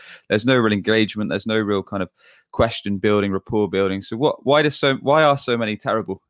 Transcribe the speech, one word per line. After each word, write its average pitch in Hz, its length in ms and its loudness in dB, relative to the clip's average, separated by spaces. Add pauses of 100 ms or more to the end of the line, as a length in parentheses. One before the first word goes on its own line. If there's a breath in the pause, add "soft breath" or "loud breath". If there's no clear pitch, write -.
(280 loud breath)
There's 107 160 0
no 131 140 4
real 113 140 2
engagement. 107 580 0
There's 101 160 -4
no 110 120 -2
real 101 260 0
kind 98 180 -6
of 87 80 -8 (400 soft breath)
question 104 480 -2
building, 104 340 2
rapport 101 380 -2
building. 95 300 0
So 113 160 -10
what? 139 280 -2
Why 147 180 4
do 147 80 0
so? 135 260 0
Why 151 260 2
are 143 160 4
so 120 180 -2
many 107 200 -2
terrible? 104 540 -4